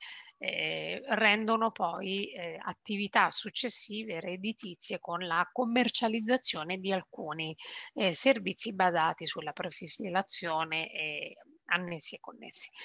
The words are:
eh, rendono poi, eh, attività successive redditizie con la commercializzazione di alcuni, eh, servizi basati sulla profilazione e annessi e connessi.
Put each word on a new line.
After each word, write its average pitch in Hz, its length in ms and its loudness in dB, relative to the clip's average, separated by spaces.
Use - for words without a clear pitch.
eh, 160 640 -2
rendono 220 640 4
poi, 190 600 -2
eh, 170 300 -8
attività 196 680 2
successive 214 920 -2
redditizie 185 800 -6
con 170 280 -4
la 170 260 2
commercializzazione 226 1300 2
di 190 140 0
alcuni, 160 600 -4
eh, 185 220 4
servizi 214 600 2
basati 170 520 4
sulla 156 260 -4
profilazione 165 1400 -2
e 156 460 -6
annessi 175 500 -2
e - 40 -14
connessi. - 500 -10